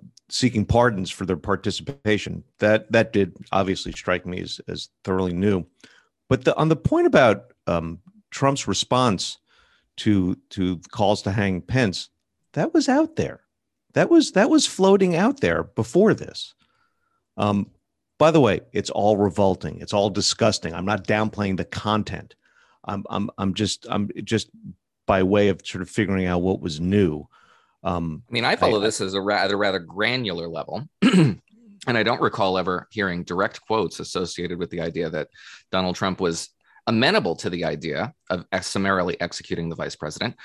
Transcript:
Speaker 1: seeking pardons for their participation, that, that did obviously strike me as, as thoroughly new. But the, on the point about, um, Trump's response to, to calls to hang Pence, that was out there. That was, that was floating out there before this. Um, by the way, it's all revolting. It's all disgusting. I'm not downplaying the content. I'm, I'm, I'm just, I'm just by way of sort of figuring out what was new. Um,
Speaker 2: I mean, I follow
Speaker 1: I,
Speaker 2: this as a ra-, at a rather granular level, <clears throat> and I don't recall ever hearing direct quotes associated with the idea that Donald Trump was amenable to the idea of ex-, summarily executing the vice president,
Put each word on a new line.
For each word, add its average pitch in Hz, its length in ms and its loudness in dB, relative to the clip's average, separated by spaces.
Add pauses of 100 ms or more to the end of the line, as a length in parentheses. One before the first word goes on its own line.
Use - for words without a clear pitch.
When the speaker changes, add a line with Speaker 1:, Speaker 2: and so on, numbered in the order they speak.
(280)
Speaker 1:
seeking 113 360 0
pardons 117 460 2
for - 160 -8
their 90 100 0
participation, 98 1040 -4 (160)
that, 107 320 2
that 113 220 4
did 98 220 0 (180)
obviously 95 400 -2
strike 90 340 -4
me 90 140 -8
as, 85 280 -12
as 90 200 -10 (160)
thoroughly 95 280 -2
new. 92 320 0 (640)
But 127 160 0
the, - 120 2
on 156 120 2
the 160 80 4
point 349 300 0
about, 127 460 4 (140)
um, 82 320 -2 (320)
Trump's 139 360 0
response 110 720 0 (600)
to, 95 380 2 (140)
to 92 280 -2 (120)
calls 104 320 0
to 101 100 -4
hang 98 280 -2
Pence, 117 480 -2 (460)
that 190 180 -2
was 311 160 2
out 311 280 2
there. - 240 -4 (540)
That 165 160 2
was, 330 220 6
that 202 160 4
was 302 180 4
floating 190 500 4
out 226 240 0
there 82 240 2
before 170 500 2
this. - 400 -14 (840)
Um, 104 340 -2 (480)
by 156 120 6
the 160 100 6
way, 104 200 4 (120)
it's - 160 -4
all 104 280 2
revolting. 95 640 0
It's 87 120 -10
all 104 160 2
disgusting. 98 680 -2
I'm 87 100 -6
not 98 220 -2
downplaying 104 500 -2
the 87 80 -4
content. - 720 -4 (480)
I'm, 101 260 -8
I'm, 101 260 -4
I'm 98 160 -2
just, 101 380 -4
I'm 104 200 -2 (120)
just 107 260 -2 (580)
by 98 180 4
way 101 240 4
of 92 180 -2
sort 92 160 -10
of 90 80 -12
figuring 95 360 0
out 90 140 0
what 95 200 0
was 78 200 -6
new. 87 460 2 (560)
Um, 85 480 -4
Speaker 2:
I - 20 -14
mean, 117 120 -2
I 160 100 2
follow 110 260 2
Speaker 1:
I, 101 40 -2
Speaker 2:
this 110 160 0
as 95 140 -4
a 98 60 -2
ra-, 98 220 0
at 98 80 0
a 101 60 0
rather 98 240 0
granular 92 680 -4
level, 82 460 -10
<clears throat> - 80 -4
and 165 380 4 (480)
I 117 160 2
don't 117 160 0
recall 98 380 0
ever 90 340 -4
hearing 90 320 -4
direct 95 420 -4
quotes 107 320 -2
associated 87 580 -6
with 87 140 -6
the 85 100 -8
idea 82 300 -4
that 78 160 -6 (460)
Donald 92 240 0
Trump 95 240 -2
was 85 300 -2 (360)
amenable 117 500 2
to 98 140 -6
the 85 140 -4
idea 78 500 -6 (160)
of 90 220 -4
ex-, 92 160 -4
summarily 95 520 -2
executing 87 480 -6
the 82 60 -8
vice 76 220 -8
president, 78 480 -8